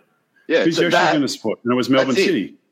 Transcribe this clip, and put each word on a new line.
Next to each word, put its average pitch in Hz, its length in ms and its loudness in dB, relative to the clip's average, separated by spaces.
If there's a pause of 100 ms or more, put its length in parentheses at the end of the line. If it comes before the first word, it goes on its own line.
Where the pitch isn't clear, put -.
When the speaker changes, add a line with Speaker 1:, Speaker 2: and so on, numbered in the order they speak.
(480)
Speaker 1:
Yeah, 165 160 2
Speaker 2:
"Who's 165 140 0
Speaker 1:
so 156 60 2
Speaker 2:
Yoshi 170 80 0
Speaker 1:
that, 175 220 2
Speaker 2:
gonna 143 160 0
support?" - 340 -6
And 120 80 -2
it 123 40 0
was 123 140 -2
Melbourne 135 260 2
Speaker 1:
that's - 40 2
it. 190 60 2
Speaker 2:
City. 139 300 -2 (160)